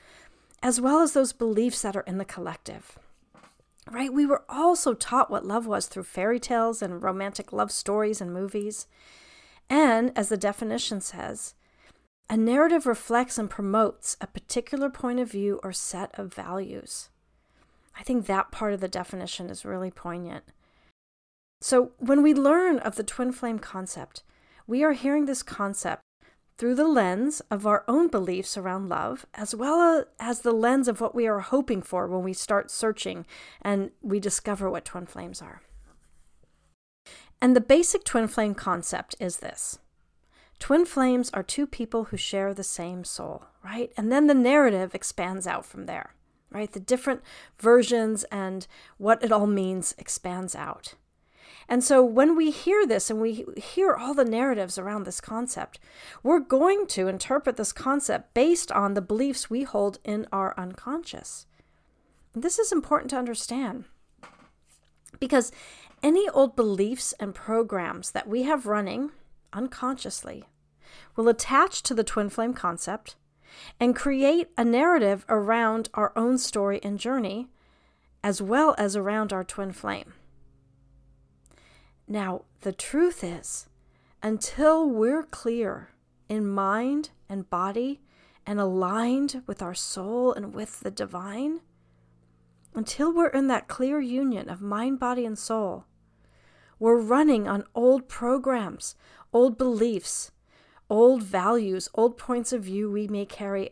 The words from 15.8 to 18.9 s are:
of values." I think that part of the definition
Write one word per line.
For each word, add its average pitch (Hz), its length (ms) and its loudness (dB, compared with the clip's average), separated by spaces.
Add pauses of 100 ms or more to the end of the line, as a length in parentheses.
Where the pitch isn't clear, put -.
of 190 160 -12
values." 190 760 -10 (880)
I - 40 -18
think 247 240 -2
that 196 240 -2
part 208 220 -4
of 190 60 -4
the 190 80 -4
definition 180 600 -10